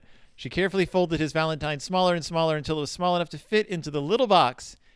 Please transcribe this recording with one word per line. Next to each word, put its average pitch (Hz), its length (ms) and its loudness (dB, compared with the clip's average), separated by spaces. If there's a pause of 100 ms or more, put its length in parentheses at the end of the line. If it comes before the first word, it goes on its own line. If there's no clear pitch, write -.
(360)
She - 140 -12
carefully 180 360 0
folded 170 340 0
his 151 140 -2
Valentine 151 460 -2
smaller 185 360 2
and 160 100 -4
smaller 165 320 0
until 156 200 -2
it 151 40 -2
was 139 100 -6
small 180 240 0
enough 170 140 -2
to 151 80 -12
fit 214 300 0
into 156 240 -6
the 147 100 -2
little 220 260 2
box 151 500 2 (180)